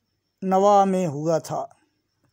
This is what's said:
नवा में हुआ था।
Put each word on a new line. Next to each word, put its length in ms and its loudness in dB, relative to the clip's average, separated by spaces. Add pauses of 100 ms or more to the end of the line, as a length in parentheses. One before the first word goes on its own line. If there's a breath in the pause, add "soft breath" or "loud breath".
(420)
नवा 440 4
में 220 -2
हुआ 340 -4
था। 200 -10 (720)